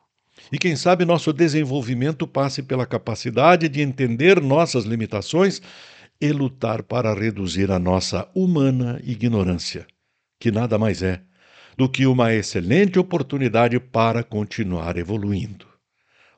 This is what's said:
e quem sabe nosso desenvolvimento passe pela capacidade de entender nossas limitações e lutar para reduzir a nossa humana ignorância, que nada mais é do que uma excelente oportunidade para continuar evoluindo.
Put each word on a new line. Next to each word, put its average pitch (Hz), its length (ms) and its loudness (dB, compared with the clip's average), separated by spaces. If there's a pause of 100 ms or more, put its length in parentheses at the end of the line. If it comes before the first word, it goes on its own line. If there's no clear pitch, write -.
(520)
e 143 60 -6
quem 170 180 0
sabe 175 280 2
nosso 165 280 2
desenvolvimento 139 920 0
passe 139 360 -4
pela 127 240 -2
capacidade 123 800 2
de 139 120 -4
entender 135 600 2
nossas 139 440 0
limitações 113 760 -2 (600)
e 147 120 0
lutar 117 520 -2
para 113 280 -2
reduzir 98 600 -2
a 92 60 2
nossa 90 540 -2
humana 135 720 0
ignorância, 101 800 -2 (540)
que 117 140 0
nada 110 260 0
mais 104 240 0
é 92 200 -2 (560)
do 131 100 4
que 131 200 2
uma 120 260 4
excelente 117 640 0
oportunidade 127 800 0
para 113 460 0
continuar 92 720 -4
evoluindo. 101 680 -6 (720)